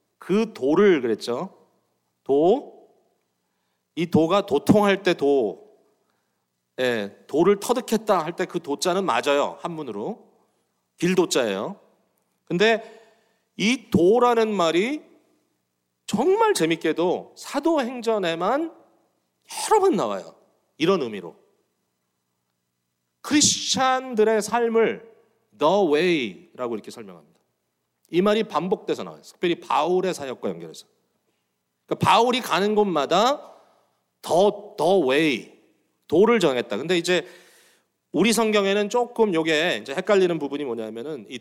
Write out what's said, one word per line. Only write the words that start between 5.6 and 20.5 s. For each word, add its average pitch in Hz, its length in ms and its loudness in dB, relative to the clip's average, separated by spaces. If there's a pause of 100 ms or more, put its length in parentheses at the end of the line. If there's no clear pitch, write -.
예, 117 460 -2
도를 196 340 2
터득했다 220 640 -2
할 165 120 -6
때 190 100 -4
그 - 140 -8
도자는 180 460 -2
맞아요. 131 560 0
한문으로. 156 680 -10 (680)
길도자예요. 160 840 0 (640)
근데 208 380 0 (720)
이 233 340 -4
도라는 226 640 2
말이 190 480 0 (1040)
정말 381 480 2
재밌게도 160 840 -2
사도행전에만 247 1400 -2 (920)
여러 427 100 4
번 370 160 4
나와요. 101 400 -4 (420)